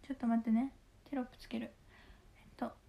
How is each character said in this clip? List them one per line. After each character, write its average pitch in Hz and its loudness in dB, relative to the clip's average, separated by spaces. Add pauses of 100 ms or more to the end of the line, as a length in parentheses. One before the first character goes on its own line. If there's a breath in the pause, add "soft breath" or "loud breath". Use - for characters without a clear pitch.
ち - -10
ょ - -4
っ - -10
と 247 -2
待 233 6
っ 226 -8
て 233 0
ね。 254 2 (380)
テ 285 -4
ロ 254 -2
ッ - -2
プ - -20
つ - -18
け 226 -4
る。 226 -8 (640 loud breath)
え - -20
っ - -20 (100)
と。 - -4 (160)